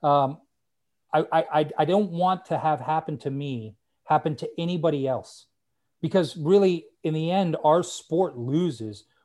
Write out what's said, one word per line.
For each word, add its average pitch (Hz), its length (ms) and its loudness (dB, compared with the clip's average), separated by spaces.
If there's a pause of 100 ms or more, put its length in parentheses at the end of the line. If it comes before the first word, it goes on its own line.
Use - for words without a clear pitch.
um, 143 380 2 (720)
I, 156 60 4 (180)
I, 165 40 4 (180)
I, 147 100 0 (100)
I 156 60 2
don't 190 260 2
want 180 340 0
to 156 120 -2
have 151 220 0
happen 156 460 -4
to 147 40 -6
me, 135 460 -8 (300)
happen 156 320 0
to - 100 -8 (100)
anybody 165 480 0
else, - 420 -6 (520)
because 170 380 0
really 180 480 4 (180)
in 160 100 -2
the 160 160 -2
end, 180 360 0
our 160 180 6
sport - 540 -4
loses 120 680 -4 (220)